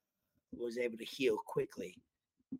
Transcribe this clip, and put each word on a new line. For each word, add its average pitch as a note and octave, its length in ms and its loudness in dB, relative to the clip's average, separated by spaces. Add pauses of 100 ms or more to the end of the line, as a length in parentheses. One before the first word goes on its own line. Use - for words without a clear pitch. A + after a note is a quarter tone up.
(580)
was A#2 200 -2
able A#2+ 200 0
to A2+ 80 -8
heal A#2 400 4
quickly. G2 500 -4 (640)